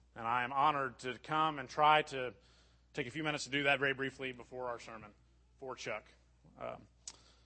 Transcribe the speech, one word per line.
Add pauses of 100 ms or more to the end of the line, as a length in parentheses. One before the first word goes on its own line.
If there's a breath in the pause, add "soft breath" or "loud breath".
(160 soft breath)
And
I
am
honored
to
come
and
try
to (600 soft breath)
take
a
few
minutes
to
do
that
very
briefly
before
our
sermon (500)
for
Chuck. (580)
Um, (640 loud breath)